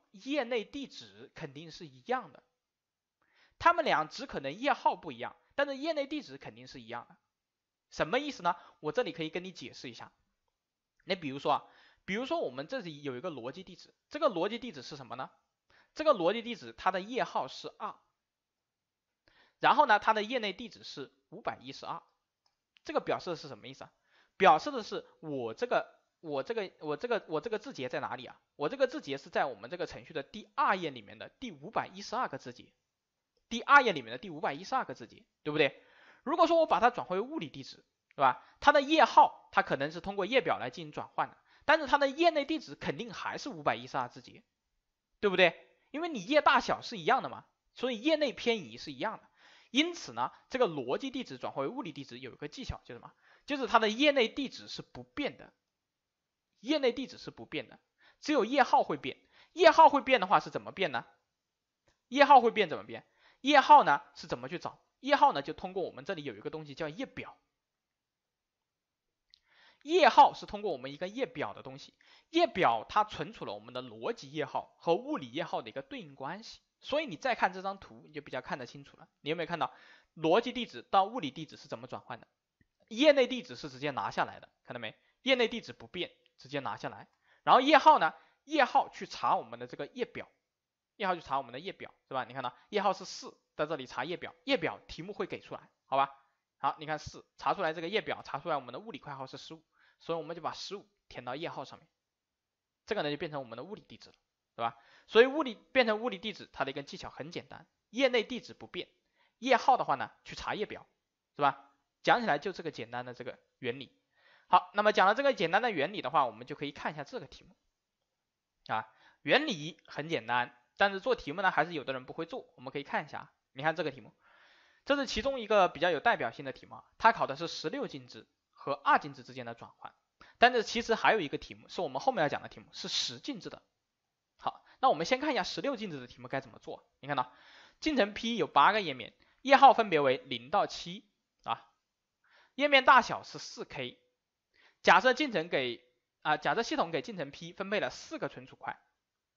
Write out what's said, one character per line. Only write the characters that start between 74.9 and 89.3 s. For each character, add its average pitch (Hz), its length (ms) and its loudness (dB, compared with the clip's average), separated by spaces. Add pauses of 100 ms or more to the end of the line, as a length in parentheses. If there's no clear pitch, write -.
物 269 200 -4
理 135 160 -10
页 156 120 -6
号 165 180 -6
的 113 80 -14
一 - 20 -12
个 135 120 -10
对 269 180 -14
应 143 140 -18
关 156 280 -10
系， - 160 -18 (220)
所 285 180 -4
以 320 60 -2
你 190 100 -10
再 240 200 -2
看 190 180 0
这 185 80 -10
张 196 160 -8
图， - 300 -20
你 156 40 -20
就 151 80 -12
比 143 120 -14
较 131 100 -6
看 165 160 -8
得 127 80 -12
清 143 180 -18
楚 - 140 -20
了。 131 100 -20 (140)
你 143 80 -6
有 160 60 -2
没 170 80 -4
有 151 40 -6
看 170 120 -6
到 131 120 -2 (440)
逻 165 260 4
辑 247 100 -4
地 233 140 -6
址 120 160 -14
到 196 240 4
物 233 140 -6
理 151 100 -4
地 156 160 -12
址 - 100 -18
是 - 120 -20
怎 123 100 -10
么 120 100 -16
转 107 140 -12
换 120 180 -14
的？ - 80 -20 (600)
业 269 240 6
内 269 140 4
地 247 140 -6
址 - 140 -16
是 156 140 -12
直 127 100 -16
接 143 120 -4
拿 110 200 -4
下 165 140 0
来 101 140 -10
的， - 100 -20 (160)
看 - 80 -12
到 123 60 -10
没？ 110 140 -10 (280)
业 262 140 2
内 240 120 2
地 226 140 -10
址 - 100 -14
不 117 160 -20
变， 175 240 -8 (260)
直 - 120 -20
接 139 100 -4
拿 113 160 -6
下 131 140 -10
来。 110 180 -16 (360)
然 147 120 8
后 247 60 8
页 285 160 6
号 285 220 8
呢？ 165 140 2 (320)
页 285 180 2
号 - 260 2
去 - 180 -12
查 135 280 0